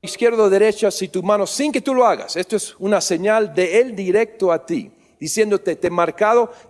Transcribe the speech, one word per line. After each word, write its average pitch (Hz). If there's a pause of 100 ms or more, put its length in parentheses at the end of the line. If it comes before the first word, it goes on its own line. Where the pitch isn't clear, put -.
izquierda 233
o 196
derecha, 202
si -
tu 185
mano, 202
sin 294
que 262
tú 269
lo 247
hagas, 170
esto 185
es -
una 196
señal 190
de 180
él 247
directo 190
a 160
ti, 123 (260)
diciéndote, 190
"Te -
he 170
marcado, 208 (180)